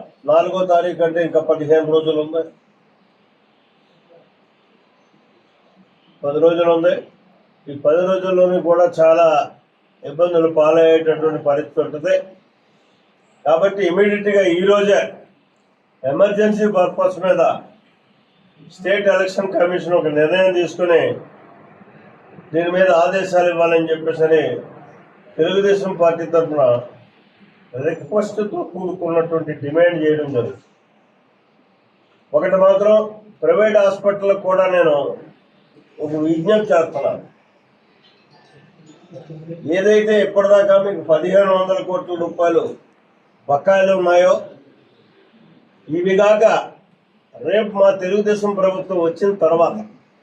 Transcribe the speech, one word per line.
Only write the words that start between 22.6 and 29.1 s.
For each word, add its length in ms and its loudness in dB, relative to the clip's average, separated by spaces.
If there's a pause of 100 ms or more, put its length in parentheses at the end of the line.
మీద 120 4 (160)
ఆదేశాలు 480 0
ఇవ్వాలని 380 0
చెప్పేసి 520 0 (920)
తెలుగుదేశం 560 0 (100)
పార్టీ 220 0 (100)
తరఫున 300 2 (1080)
రిక్వెస్ట్‌తో 840 -6 (140)
కూడుకున్నటువంటి 800 -4 (120)